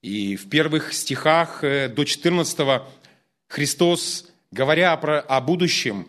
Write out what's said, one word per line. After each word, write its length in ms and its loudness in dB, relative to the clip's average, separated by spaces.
и 360 -4
в 120 -14
первых 440 0
стихах, 680 0
э, 260 0
до 160 -2
четырнадцатого 840 0
Христос, 800 0
говоря 440 2
про, 240 0
о 220 0
будущем 680 0